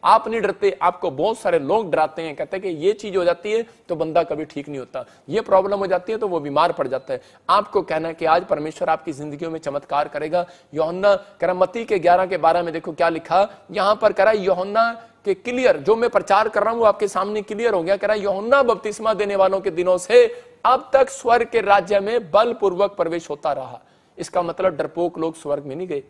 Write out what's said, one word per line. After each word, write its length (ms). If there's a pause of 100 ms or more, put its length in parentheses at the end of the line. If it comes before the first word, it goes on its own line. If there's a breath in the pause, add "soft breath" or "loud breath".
आप 240
नहीं 120
डरते, 420
आपको 280
बहुत 280
सारे 200
लोग 320
डराते 320
हैं, 140
कहते 200
हैं 60
कि 240
ये 60
चीज 240
हो 80
जाती 280
है 140 (220 soft breath)
तो 80
बंदा 260
कभी 220
ठीक 240
नहीं 100
होता, 260 (240 soft breath)
ये 120
प्रॉब्लम 380
हो 80
जाती 260
है 60
तो 100
वो 120
बीमार 320
पड़ 160
जाता 240
है। 80 (300 soft breath)
आपको 320
कहना 260
है 60
कि 100
आज 200
परमेश्वर 440
आपकी 240
जिंदगियों 380
में 100
चमत्कार 480
करेगा। 380 (280 loud breath)
यूहन्ना 400
कह 320
रहा, 80
मत्ती 300
के 140
ग्यारह 280
के 100
बारह 260
में 100
देखो 200
क्या 160
लिखा, 400 (220 loud breath)
यहां 260
पर 160
कह 120
रहा 80
यूहन्ना 720 (200 loud breath)
के 100
क्लियर, 420
जो 200
मैं 140
प्रचार 380
कर 140
रहा 80
हूं 100
वो 60
आपके 220
सामने 340
क्लियर 320
हो 80
गया। 140
कह 100
रहा 100
यूहन्ना 460
बपतिस्मा 520
देने 220
वालों 240
के 100
दिनों 280
से 440 (220 loud breath)
अब 280
तक 160
स्वर्ग 400
के 120
राज्य 400
में 300
बलपूर्वक 600
प्रवेश 400
होता 220
रहा। 280 (380 soft breath)
इसका 240
मतलब 340
डरपोक 420
लोग 180
स्वर्ग 280
में 120
नहीं 120
गए 220